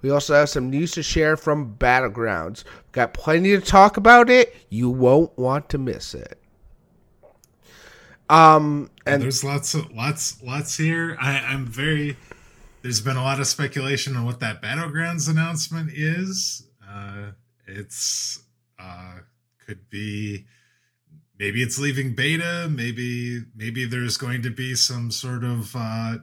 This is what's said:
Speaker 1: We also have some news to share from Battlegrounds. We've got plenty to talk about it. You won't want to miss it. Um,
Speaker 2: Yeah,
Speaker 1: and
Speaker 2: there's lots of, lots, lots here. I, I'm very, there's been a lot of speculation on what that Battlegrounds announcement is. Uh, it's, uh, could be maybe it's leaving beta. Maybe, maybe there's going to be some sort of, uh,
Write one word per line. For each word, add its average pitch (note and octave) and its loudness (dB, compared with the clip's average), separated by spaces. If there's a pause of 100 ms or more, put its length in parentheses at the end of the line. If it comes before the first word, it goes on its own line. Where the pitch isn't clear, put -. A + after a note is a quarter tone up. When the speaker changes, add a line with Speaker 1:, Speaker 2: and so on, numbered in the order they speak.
Speaker 1:
We C3+ -2
also C#3+ 2
have D3 6
some C3 -4
news D#3 -2
to E3 -6
share D#3 2
from D3 -2
Battlegrounds. A#2 0
We've - -20
got A#2+ 0
plenty E3+ 2
to G3+ 6
talk G3+ 8
about A#3 10
it. B3 6 (160)
You A#2 0
won't C3 4
want C3 -2
to D3 -4
miss - -8
it. - -16 (1900)
Um, D3+ 6 (140)
Speaker 2:
Yeah, C3+ 0
Speaker 1:
and C#3 2
Speaker 2:
there's C3 -2
lots C#3+ -4
of, - -6
lots, C3+ -6
lots C#3 -8
here. E3 -2
I, C#3 0
I'm C3+ -6
very, D3 -4 (640)
there's B2 -4
been C3 -2
a B2+ -4
lot C3+ -2
of C3+ -2
speculation C#3 -4
on A#2+ -4
what A#2+ -6
that A2 -8
Battlegrounds D#3+ -6
announcement D#3+ -4
is. F3 -6 (260)
Uh, G2+ -14 (340)
it's, - -8 (400)
uh, F2+ -18 (520)
could F#2 -18
be G#2 -8 (920)
maybe G2+ -2
it's A#2+ -4
leaving C3+ -4
beta. E3+ -2
Maybe, A#2+ -6 (120)
maybe A#2 -8
there's B2 -4
going B2 -6
to A#2+ -6
be B2+ -8
some A#2+ -2
sort B2 -6
of, A#2 -6
uh, A2+ -6